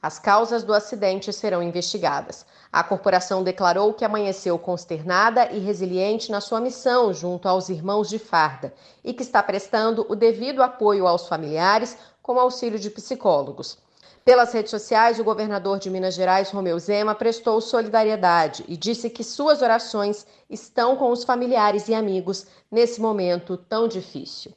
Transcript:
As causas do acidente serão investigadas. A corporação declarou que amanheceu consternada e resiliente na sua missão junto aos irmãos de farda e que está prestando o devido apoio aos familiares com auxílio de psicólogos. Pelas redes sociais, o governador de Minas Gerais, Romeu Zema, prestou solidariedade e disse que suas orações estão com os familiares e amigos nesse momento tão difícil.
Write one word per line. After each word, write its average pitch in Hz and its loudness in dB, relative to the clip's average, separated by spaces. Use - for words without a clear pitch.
As 151 -8
causas 226 2
do 208 0
acidente 202 -2
serão 185 -2
investigadas. 175 -4
A 170 0
corporação 190 0
declarou 185 2
que 220 -4
amanheceu 196 -2
consternada 180 0
e 208 -6
resiliente 190 -2
na 202 -4
sua 226 -4
missão 247 0
junto 175 -6
aos 185 0
irmãos 196 -2
de 220 -6
farda 151 0
e 240 -6
que 262 -10
está 214 2
prestando 214 -2
o - -4
devido 233 2
apoio 208 2
aos 175 2
familiares 165 0
com 247 0
auxílio 247 0
de 202 -8
psicólogos. 156 -2
Pelas 240 8
redes 220 -4
sociais, 220 2
o 226 -2
governador 202 -2
de 190 -8
Minas 185 -2
Gerais, 185 2
Romeu 185 -2
Zema, 208 0
prestou 226 0
solidariedade 214 2
e 175 -10
disse 220 -4
que 226 -10
suas 294 0
orações 220 0
estão 247 0
com 262 0
os 240 -2
familiares 233 0
e 220 2
amigos 190 -2
nesse 233 2
momento 185 -2
tão 220 -2
difícil. - -10